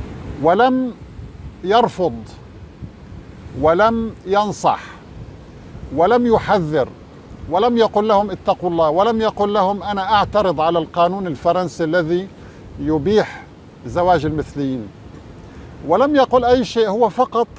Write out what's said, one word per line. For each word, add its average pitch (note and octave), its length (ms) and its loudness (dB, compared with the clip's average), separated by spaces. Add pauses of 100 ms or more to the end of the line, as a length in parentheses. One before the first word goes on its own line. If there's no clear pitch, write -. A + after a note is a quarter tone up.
(420)
ولم A#3+ 520 2 (720)
يرفض، F#3 500 2 (1500)
ولم G#3+ 540 2 (120)
ينصح، F#3+ 540 0 (1160)
ولم A#3 300 4
يحذر، E3+ 600 0 (640)
ولم A#3 260 2
يقل G#3+ 320 2
لهم: G#3 220 2
"اتقوا F3+ 400 -2
الله"، E3 200 2
ولم A3 300 2
يقل G#3 320 0
لهم: G3+ 300 0
"أنا G3+ 320 -2
أعترض F#3+ 460 2
على E3+ 180 2
القانون F3+ 480 0
الفرنسي E3+ 580 -2
الذي F3 440 0 (520)
يبيح D#3 600 0 (440)
زواج E3 400 2
المثليين"، C#3 640 -6 (1000)
ولم C4+ 280 4
يقل B3+ 280 4
أي B3 200 4
شيء. A3 240 0
هو A3 200 2
فقط A#3 380 0 (120)